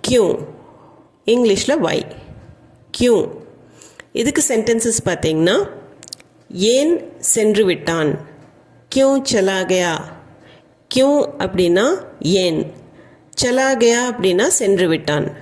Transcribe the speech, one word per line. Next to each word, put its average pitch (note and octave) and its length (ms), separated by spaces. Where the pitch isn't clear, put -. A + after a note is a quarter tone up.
கியூ. G#3 380
இங்கிலீஷ்ல A#3 560
why. D#3+ 200
கியூ. A#3+ 380
இதுக்கு C#4+ 360
சென்டென்சஸ் A3+ 560
பார்த்தீங்கன்னா, E3 640
ஏன் C4 680
சென்று G#3+ 460
விட்டான்? D#3 640
கியூ C4+ 340
சலா F#3+ 400
கயா? F3 360
கியூ C#4 380
அப்படின்னா F#3 680
ஏன். E3+ 520
சலா C4 320
கயா A#3+ 360
அப்படின்னா F#3+ 360
சென்று G3 420
விட்டான். D3 540